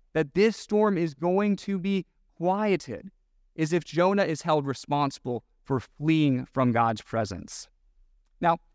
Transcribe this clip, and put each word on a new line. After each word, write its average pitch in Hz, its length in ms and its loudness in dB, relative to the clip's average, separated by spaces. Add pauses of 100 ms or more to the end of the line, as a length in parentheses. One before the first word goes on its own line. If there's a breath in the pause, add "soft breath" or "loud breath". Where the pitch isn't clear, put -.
(140)
that 156 200 -2
this 208 240 4
storm 208 400 0
is 165 160 -2
going 190 440 0
to 196 200 -4
be 190 280 -2 (320)
quieted 185 760 -2 (420)
is 160 200 -2
if 170 100 2
Jonah 190 400 2
is 156 200 -4
held 156 220 2
responsible 135 800 -4 (200)
for 135 160 -2
fleeing 147 680 2
from 127 260 0
God's 117 300 2
presence. - 680 -6 (720)
Now, 170 200 2 (160)